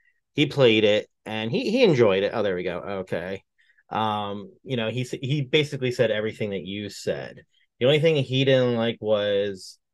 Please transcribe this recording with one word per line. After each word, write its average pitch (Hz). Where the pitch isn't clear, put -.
he 147
played 120
it 104
and 110
he, 214
he 254
enjoyed 110
it. 101
Oh, 110
there 98
we 90
go. 87
Okay. 95
Um, 104
you 135
know, 110
he 120
s-, 123
he 143
basically 135
said 120
everything 107
that 90
you 101
said. 69
The 120
only 147
thing 160
he 131
didn't 127
like 113
was 101